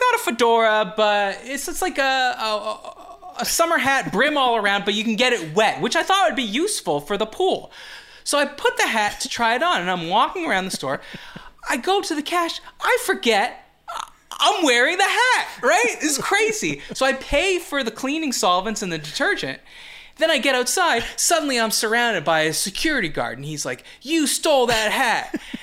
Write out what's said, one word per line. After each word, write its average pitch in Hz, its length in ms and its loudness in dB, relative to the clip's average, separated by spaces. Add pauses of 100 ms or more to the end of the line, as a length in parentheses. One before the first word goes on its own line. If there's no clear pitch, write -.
(120)
not 466 80 2
a - 40 -8
fedora, 226 720 4
but 208 460 2
it's, 262 260 -8
it's - 120 -6
like 370 180 -2
a, - 20 2 (360)
a, - 80 -6
a, - 720 -8 (220)
a 240 60 -4
summer 330 320 2
hat, 247 340 0
brim 285 260 2
all 254 200 4
around, 202 280 2
but 208 80 0
you 214 120 -2
can 226 100 0
get 247 180 4
it 160 220 -4
wet, 185 260 4
which 233 140 0
I 330 80 2
thought 381 260 4
would 247 80 -2
be 262 60 0
useful 214 580 -2
for 202 160 -4
the 214 80 -2
pool. 285 460 -2 (540)
So - 120 0
I 285 80 4
put 466 320 -2
the 415 100 2
hat 214 320 0
to - 80 -6
try 233 280 0
it 254 60 0
on, 330 200 0
and 180 100 -2
I'm 175 160 -2
walking 294 380 0
around 196 180 0
the 185 80 -6
store. 139 300 -4 (680)
I 294 60 0
go 370 260 0
to - 140 -4
the 294 60 -4
cash. 339 400 -2 (180)
I 480 260 2
forget 233 640 0 (200)
I, - 180 -10 (320)
I'm 370 240 2
wearing 269 340 4
the 392 60 4
hat, 415 440 2 (140)
right? 392 380 2
It's - 200 -2
crazy. 403 640 0 (120)
So 262 120 0
I 269 60 4
pay 311 480 0
for 277 240 -4
the 226 80 -6
cleaning 294 400 -4
solvents 196 500 0
and 185 120 -4
the 160 40 -2
detergent. 156 640 -4 (600)
Then 320 120 2
I 302 60 4
get 262 180 2
outside. 254 480 0 (140)
Suddenly, 294 420 0
I'm 226 120 0
surrounded 226 520 0
by 160 200 4
a 156 100 2
security 214 560 -2
guard, 117 300 -4
and 139 40 -12
he's 147 220 -8
like, 127 180 -6 (180)
"You 311 260 0
stole 269 400 2
that 220 260 2
hat." 214 480 0 (220)